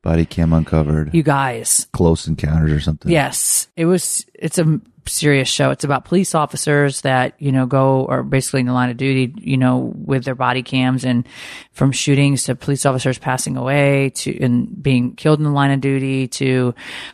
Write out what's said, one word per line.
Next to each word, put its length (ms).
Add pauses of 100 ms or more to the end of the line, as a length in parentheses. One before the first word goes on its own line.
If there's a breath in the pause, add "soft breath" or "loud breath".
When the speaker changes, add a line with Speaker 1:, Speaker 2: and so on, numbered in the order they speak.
Speaker 1:
Body 220
Cam 280
Uncovered. 600
Speaker 2:
You 100
guys. 680
Speaker 1:
Close 360
Encounters 440
or 80
something. 320
Speaker 2:
Yes. 640
It 100
was, 480
it's 240
a 220 (260)
serious 440
show. 220
It's 120
about 220
police 280
officers 680
that, 380
you 120
know, 140
go, 400
are 180
basically 380
in 60
the 60
line 160
of 60
duty, 460
you 160
know, 400
with 260
their 120
body 280
cams 400
and 240 (460 loud breath)
from 180
shootings 520
to 120
police 300
officers 320
passing 400
away 580
to, 260
and 400
being 320
killed 260
in 60
the 60
line 200
of 100
duty 480
to, 440 (400 loud breath)